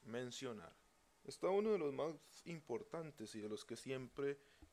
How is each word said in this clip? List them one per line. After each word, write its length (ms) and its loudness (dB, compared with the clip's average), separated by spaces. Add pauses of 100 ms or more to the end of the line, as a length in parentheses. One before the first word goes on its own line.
mencionar, 680 -4 (520)
está 240 2
uno 240 6
de 40 6
los 160 2
más 220 2 (300)
importantes 920 -4
y 60 -4
de 80 -2
los 160 -4
que 100 -6
siempre 640 -2 (340)